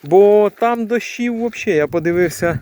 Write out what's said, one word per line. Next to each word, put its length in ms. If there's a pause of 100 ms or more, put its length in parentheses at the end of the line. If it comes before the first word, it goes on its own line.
Бо 560
там 280
дощів 600
взагалі, 300
я 100
подивився 760